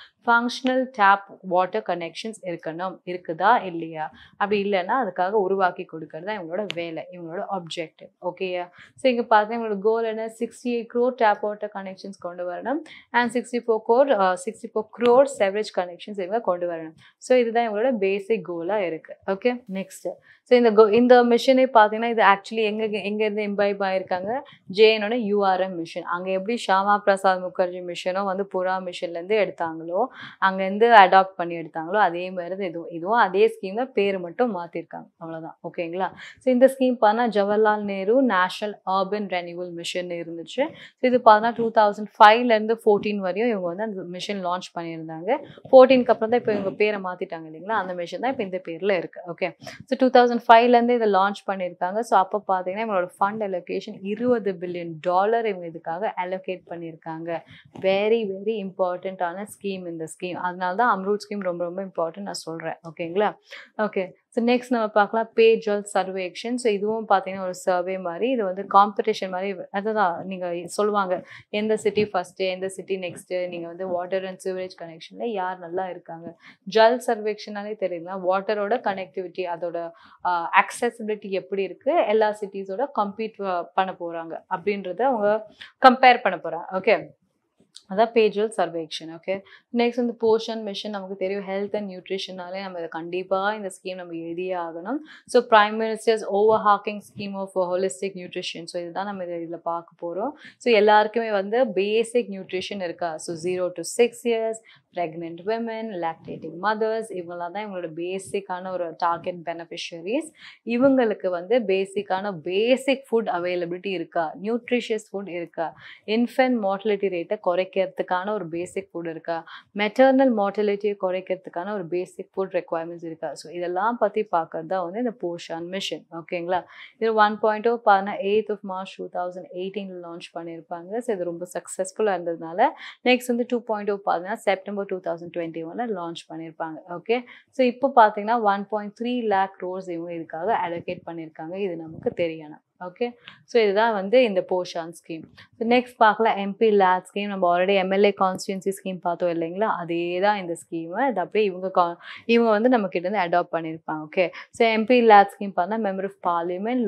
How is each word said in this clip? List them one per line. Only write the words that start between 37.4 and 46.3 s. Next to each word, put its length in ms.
நேரு 240
நேஷனல் 420
அர்பன் 400
ரெனியூவல் 440
மிஷன் 400
இருந்துச்சு. 420
So 120
இது 100
பார்த்தா 280
டூ 80
தௌசண்ட் 380
ஃபைவ்ல 400
இருந்து 260
ஃபோர்டீன் 420
வரையும் 280
இவங்க 180
வந்து 160
அந்த 180
மிஷன் 320
லான்ச் 300
பண்ணியிருந்தாங்க. 640
ஃபோர்டீனுக்கு 420
அப்புறம் 200